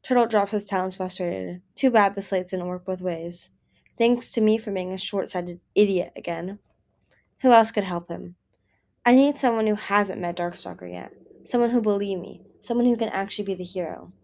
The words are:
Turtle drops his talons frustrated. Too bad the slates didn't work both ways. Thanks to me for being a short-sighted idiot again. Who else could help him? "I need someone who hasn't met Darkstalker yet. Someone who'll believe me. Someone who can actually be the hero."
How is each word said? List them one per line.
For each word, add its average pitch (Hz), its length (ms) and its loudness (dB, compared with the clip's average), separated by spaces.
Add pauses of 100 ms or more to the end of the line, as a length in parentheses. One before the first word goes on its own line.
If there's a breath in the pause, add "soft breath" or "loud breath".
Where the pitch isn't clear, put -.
Turtle 247 240 2
drops 208 260 0
his 208 140 -2
talons 185 300 -2
frustrated. 180 640 -6 (120)
Too 262 160 2
bad 202 240 4
the 196 60 -4
slates 185 300 -2
didn't 180 160 -4
work 180 180 -6
both 185 160 -6
ways. 175 500 -8 (460)
Thanks 240 360 2
to 226 100 0
me 214 160 4
for 220 140 -6
being 185 200 -4
a 190 60 -6
short-sighted 180 640 -6 (120)
idiot 196 420 4
again. 170 420 -8 (800)
Who 254 120 6
else 226 180 8
could 196 140 -2
help 175 240 -6
him? 175 280 -12 (680)
"I 240 80 8
need 277 220 6
someone 226 300 2
who 208 100 2
hasn't 202 440 -2
met 175 160 -4
Darkstalker 175 540 -8
yet. - 240 -12 (280)
Someone 240 280 0
who'll 240 100 2
believe 202 380 -2
me. - 240 -14 (180)
Someone 240 260 0
who 240 100 4
can 226 120 -2
actually 196 380 -6
be 190 80 -4
the 180 100 -8
hero." 180 480 -8 (120)